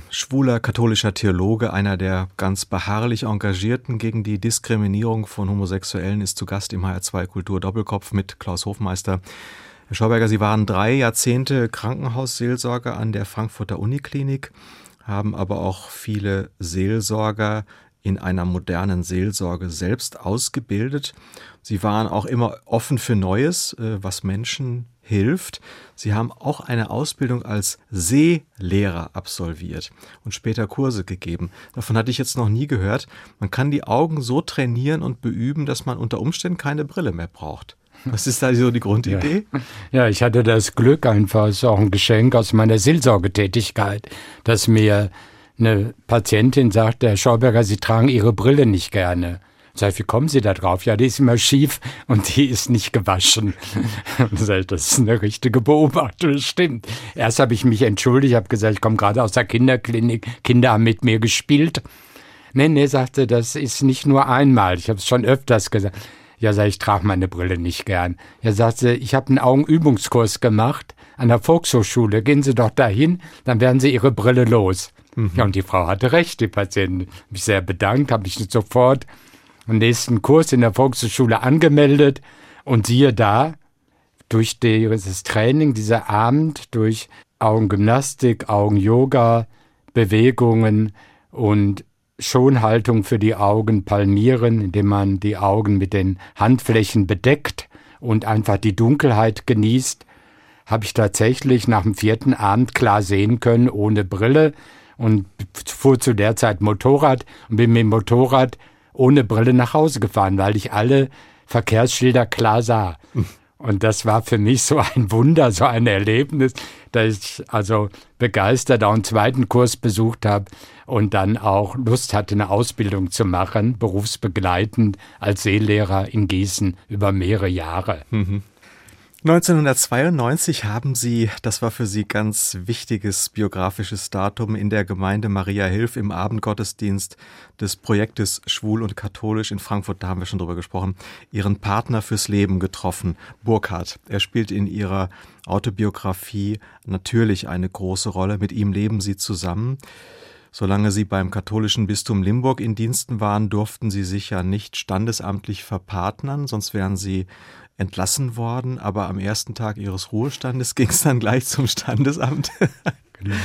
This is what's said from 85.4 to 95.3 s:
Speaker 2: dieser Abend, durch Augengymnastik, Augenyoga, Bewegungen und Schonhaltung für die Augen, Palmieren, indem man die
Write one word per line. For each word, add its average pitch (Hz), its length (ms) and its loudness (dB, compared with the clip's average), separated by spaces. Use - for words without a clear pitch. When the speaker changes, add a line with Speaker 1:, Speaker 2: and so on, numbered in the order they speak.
Speaker 2:
dieser 110 360 -2
Abend, 120 640 0
durch 110 320 0
Augengymnastik, 110 1120 2
Augenyoga, 113 960 2
Bewegungen 113 1000 2
und 104 540 0
Schonhaltung 117 840 2
für 120 120 0
die 107 180 2
Augen, 104 500 2
Palmieren, 110 720 2
indem 101 280 0
man 98 340 0
die 104 160 -2